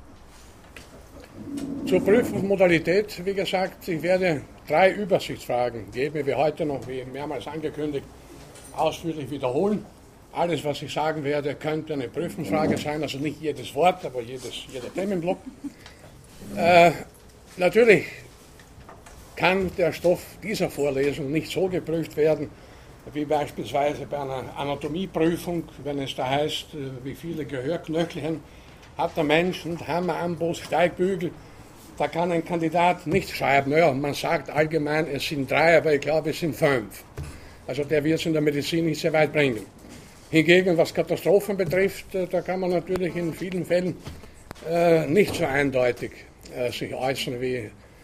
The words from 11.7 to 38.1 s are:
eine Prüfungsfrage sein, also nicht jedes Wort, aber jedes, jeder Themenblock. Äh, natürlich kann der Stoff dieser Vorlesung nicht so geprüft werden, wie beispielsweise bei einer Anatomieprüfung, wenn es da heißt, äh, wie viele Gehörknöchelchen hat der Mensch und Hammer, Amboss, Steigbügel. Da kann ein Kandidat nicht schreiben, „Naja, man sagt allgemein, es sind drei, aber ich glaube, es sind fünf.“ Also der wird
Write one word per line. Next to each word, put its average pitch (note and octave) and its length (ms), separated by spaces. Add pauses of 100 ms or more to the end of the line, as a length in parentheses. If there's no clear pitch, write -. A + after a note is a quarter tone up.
eine C3 160
Prüfungsfrage D3+ 680
sein, D3+ 260
also C#3 160
nicht D3 220
jedes C#3 340
Wort, F3 300
aber B2+ 160
jedes, B2 520
jeder B2 200
Themenblock. F#3 460 (1160)
Äh, F3 360 (640)
natürlich F#3+ 500 (1300)
kann F#3 400
der D#3+ 160
Stoff F3 300 (200)
dieser F3 280
Vorlesung C#3 600
nicht D#3 220
so F#3 160
geprüft D#3 480
werden, D3+ 340 (640)
wie D3+ 120
beispielsweise D3 840
bei C#3+ 120
einer C3 260 (120)
Anatomieprüfung, D#3+ 1080 (200)
wenn C#3+ 140
es - 180
da C3 120
heißt, D3+ 460
äh, C3+ 300
wie C3 100
viele D#3 300
Gehörknöchelchen D#3 960 (560)
hat E3 200
der E3 80
Mensch E3 420
und E3 200
Hammer, E3 300
Amboss, E3 420
Steigbügel. F3 720 (680)
Da D3 100
kann F3 240
ein E3 120
Kandidat F3 600
nicht F3+ 240
schreiben, C3+ 400
„Naja, D#3 220
man C#3+ 220
sagt D3+ 360
allgemein, D#3 560
es C3+ 220
sind C#3 200
drei, D#3 280
aber D3+ 180
ich C3+ 60
glaube, D3+ 300
es - 100
sind D#3 160
fünf.“ C3 480 (640)
Also C3+ 160
der D3 180
wird D#3+ 160